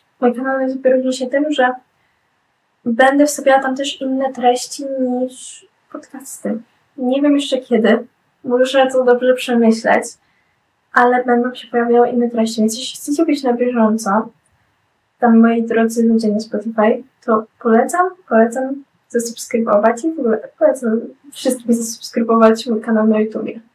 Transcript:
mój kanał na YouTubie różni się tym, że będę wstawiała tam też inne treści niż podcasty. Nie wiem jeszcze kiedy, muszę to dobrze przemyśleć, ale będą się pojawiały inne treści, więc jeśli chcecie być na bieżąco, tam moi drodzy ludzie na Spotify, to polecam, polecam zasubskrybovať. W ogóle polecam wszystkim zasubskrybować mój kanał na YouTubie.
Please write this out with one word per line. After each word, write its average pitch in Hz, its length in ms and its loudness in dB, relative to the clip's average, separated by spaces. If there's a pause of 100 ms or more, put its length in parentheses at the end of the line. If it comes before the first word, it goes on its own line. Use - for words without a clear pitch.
(200)
mój 240 140 2
kanał 262 240 -4
na 262 80 -2
YouTubie 262 300 0
różni 254 160 -2
się 254 140 -6
tym, 294 260 -2
że 254 200 2 (1120)
będę 262 420 4
wstawiała 277 360 2
tam 262 140 -4
też 277 240 -8
inne 262 320 -2
treści 247 520 -2 (160)
niż 254 680 -6 (260)
podcasty. 269 680 -12 (380)
Nie 262 260 -2
wiem 294 120 4
jeszcze 277 240 -2
kiedy, 226 480 0 (380)
muszę 262 480 2
to 254 120 0
dobrze 247 300 2
przemyśleć, 226 680 0 (880)
ale 247 320 2
będą 240 300 0
się - 140 -18
pojawiały 240 400 2
inne 240 220 0
treści, 226 300 -2
więc 220 180 0
jeśli - 180 -12
chcecie 294 280 -2
być 294 180 0
na 247 100 0
bieżąco, 226 580 0 (1080)
tam 226 220 4
moi 233 220 2
drodzy 226 440 0
ludzie 220 220 2
na 208 120 -2
Spotify, 220 640 -2 (220)
to 220 200 0 (180)
polecam, 277 480 2 (180)
polecam 247 560 0 (280)
zasubskrybovať. 226 880 0
W 320 160 -4
ogóle 233 300 -2 (100)
polecam 233 420 0 (320)
wszystkim - 420 -2
zasubskrybować 226 920 0
mój 220 140 -2
kanał 220 260 0
na 214 140 2
YouTubie. 214 400 -6 (140)